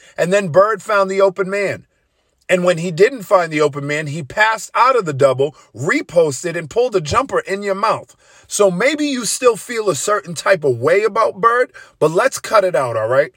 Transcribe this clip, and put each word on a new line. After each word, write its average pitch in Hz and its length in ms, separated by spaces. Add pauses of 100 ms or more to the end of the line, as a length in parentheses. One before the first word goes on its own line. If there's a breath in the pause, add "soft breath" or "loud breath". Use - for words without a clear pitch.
(180 soft breath)
And 165 140
then 202 160
Bird 285 340
found 196 300
the 196 80
open 190 300
man. 190 360 (600)
And 180 160
when 180 140
he 175 120
didn't 202 340
find 175 280
the 151 80
open 143 260
man, 147 220
he 147 160
passed 214 500
out 254 220
of 226 80
the 160 80
double, 135 460 (180 soft breath)
reposted, 165 800
and 170 140
pulled 240 260
a 180 60
jumper 196 380
in 196 240
your 196 120
mouth. 196 400 (320 soft breath)
So 202 240
maybe 294 360
you 247 180
still 233 320
feel 220 320
a 156 60
certain 190 400
type 190 280
of 131 140
way 165 260
about 208 380
Bird, 247 320 (260 loud breath)
but 151 120
let's 214 280
cut 214 240
it 175 140
out, 123 180
all 110 140
right? 139 280